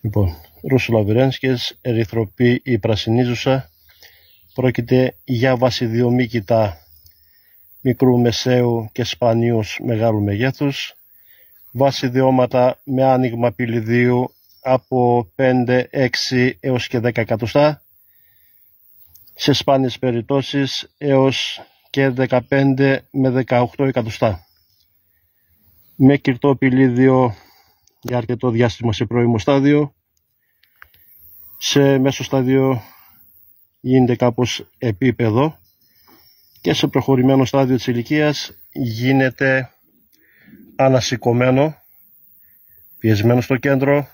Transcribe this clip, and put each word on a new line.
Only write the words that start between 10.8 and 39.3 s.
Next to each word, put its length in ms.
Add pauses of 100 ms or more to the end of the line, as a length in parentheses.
Βασιδιώματα 1120
με 200
άνοιγμα 480
πυλιδίου 840 (260)
από 760
πέντε, 560
έξι 720
έως 280
και 100
δέκα 220
εκατοστά. 640 (1500)
Σε 180
σπάνιες 460
περιπτώσεις 1000
έως 640 (300)
και 180
δεκαπέντε 1040
με 200
δεκαοκτώ 540
εκατοστά. 640 (1500)
Με 200
κυρτό 400
πυλίδιο 800 (680)
για 160
αρκετό 340
διάστημα 420
σε 120
πρώιμο 340
στάδιο. 560 (1600)
Σε 400
μέσο 260
στάδιο 580 (960)
γίνεται 360
κάπως 500 (120)
επίπεδο 800 (1040)
και 120
σε 140
προχωρημένο 580
στάδιο 320
της 100
ηλικίας 720 (140)
γίνεται 1000 (1040)